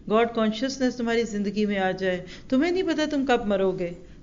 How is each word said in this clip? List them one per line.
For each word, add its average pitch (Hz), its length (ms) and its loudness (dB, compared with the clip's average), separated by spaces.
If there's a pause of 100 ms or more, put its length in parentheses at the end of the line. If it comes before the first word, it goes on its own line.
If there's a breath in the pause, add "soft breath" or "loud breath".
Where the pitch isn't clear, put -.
God 226 240 4
consciousness 240 680 0
तुम्हारी 233 260 0
ज़िंदगी 202 420 -2
में 202 120 0
आ 185 140 2
जाए, 185 320 -2 (260 loud breath)
तुम्हें 302 220 4
नहीं 370 120 0
पता 302 220 0
तुम 285 180 0
कब 240 220 2
मरोगे, 185 680 -2 (100)